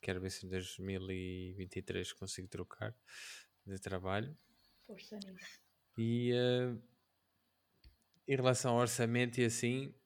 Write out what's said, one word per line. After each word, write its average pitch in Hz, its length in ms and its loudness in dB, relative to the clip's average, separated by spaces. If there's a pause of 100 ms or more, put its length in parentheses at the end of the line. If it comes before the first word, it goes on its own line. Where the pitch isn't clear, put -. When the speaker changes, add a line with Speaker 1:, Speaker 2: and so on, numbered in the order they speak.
Speaker 1:
Quero 92 180 0
ver 95 100 -2
se - 140 -10
em 92 40 -8
dois 92 300 -4
mil 92 320 -4
e 92 420 -4
vinte 92 240 -8
e 95 60 -4
três 92 300 -4
consigo 95 360 -8
trocar 104 460 -8 (720)
de 98 140 -8
trabalho. 98 580 -2 (500)
Speaker 2:
Força 208 380 -14
nisso. 185 360 -16 (360)
Speaker 1:
E, 120 360 2
eh, 123 440 4 (1500)
em 139 100 4
relação 127 380 4
ao 120 60 8
orçamento 120 600 4
e 123 40 8
assim 120 500 2 (120)